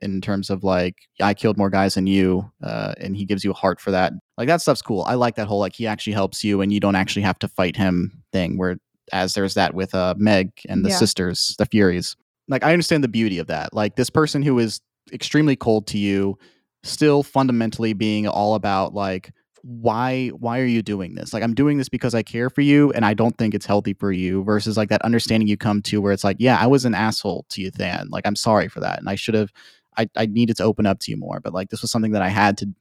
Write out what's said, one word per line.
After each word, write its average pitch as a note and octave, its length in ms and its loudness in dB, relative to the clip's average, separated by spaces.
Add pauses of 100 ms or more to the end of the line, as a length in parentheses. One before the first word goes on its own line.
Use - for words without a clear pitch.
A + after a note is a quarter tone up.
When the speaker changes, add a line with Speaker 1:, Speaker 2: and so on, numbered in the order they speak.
Speaker 1:
in F#2+ 180 -4
terms G2 300 -4
of, F#2+ 120 -4
like, F#2 360 0 (240)
"I G2+ 120 2
killed G#2 240 0
more G2 120 0
guys F#2+ 240 2
than F#2+ 120 0
you," F#2+ 460 2 (100)
uh, G#1 380 -6
and G2 160 -8
he G2+ 80 -6
gives G2 220 -4
you F#2+ 60 0
a - 20 -4
heart F2+ 260 0
for G2+ 120 -4
that. F#2 200 2 (260)
Like, A#2+ 120 -2
that E3+ 120 2
stuff's - 200 0
cool. F#2+ 260 -2
I A#2 80 0
like A#2+ 200 0
that G#2+ 120 -4
whole, G#2 120 0
like, F#2+ 140 -2
he A#2 140 -6
actually G#2+ 240 -6
helps G2 320 -2
you G2+ 160 2
and G2+ 140 2
you G2+ 80 0
don't G2 160 2
actually F#2+ 240 0
have F#2 180 -2
to G2+ 80 -4
fight F2+ 300 -2
him F#2 440 0 (120)
thing, F#2 240 -2
where, F2+ 180 -2 (380)
as F#2 220 -2
there's G2 180 0
that F2 200 2
with, F#2 220 -4
uh, F2+ 220 0
Meg G2+ 340 4 (160)
and F#2+ 160 0
the G2+ 60 2
Speaker 2:
Yeah. F#3 80 2
Speaker 1:
sisters, F#2 600 0
the G#2 80 0
Furies. F2+ 520 2 (320)
Like, C3+ 160 -2
I D#3+ 80 4
understand D#3+ 320 2
the - 20 2
beauty A2 300 0
of D#2+ 100 -6
that. D#2 260 -6
Like, G#2+ 220 -2
this B2 140 0
person D3+ 320 0
who C3+ 180 2
is A2+ 220 -2 (320)
extremely D3 420 2
cold A2 320 0
to A2 100 -4
you, G2 400 0 (460)
still C#3+ 400 2
fundamentally A2+ 680 0
being G#2+ 340 0
all G#2 280 0
about, G2 380 -2
like, F#2+ 380 -6 (320)
"Why, A#2+ 680 -2
why A#2 300 -4
are C3 60 0
you A#2 160 2
doing F#2+ 320 -6
this? - 200 -10
Like, A2 100 -4
I'm A#2 100 0
doing C#3+ 240 2
this C3 100 -2
because A#2+ 280 -4
I A2 80 0
care A#2+ 260 -4
for - 120 0
you, C#3+ 320 6
and A2+ 120 2
I G#2 80 4
don't A2+ 240 2
think G#2+ 160 0
it's G#2 140 -6
healthy G2+ 260 2
for G2+ 180 -2
you," F#2 320 -2
versus, G#2+ 320 0
like, G#2+ 140 0
that G#2+ 140 2
understanding A2+ 440 2
you G#2 80 2
come G#2 280 0
to G#2 180 0
where G2+ 100 2
it's G2 120 0
like, G2+ 160 0
"Yeah, B2 200 4
I G#2+ 80 4
was C3+ 160 4
an A#2 120 0
asshole G#2 540 -2
to - 120 -10
you, F#2 100 -6
Than. F#2 380 -6
Like, - 160 -6
I'm G#2 100 -2
sorry G#2 320 2
for - 140 -12
that, G1+ 180 -4
and - 80 -12
I G2 80 -2
should A2 200 -2
have, G#2+ 160 0 (460)
I, A2+ 200 0
I A2+ 80 2
needed A2+ 320 2
to F#2 60 0
open G#2+ 240 2
up G2 140 0
to A2 100 -8
you - 60 -6
more, F#2+ 240 -10
but, - 120 -8
like, F#2+ 160 -6
this - 140 -10
was A2+ 80 -6
something A2 220 0
that G2+ 100 0
I F#2 60 0
had G2+ 280 4
to, - 80 -8 (160)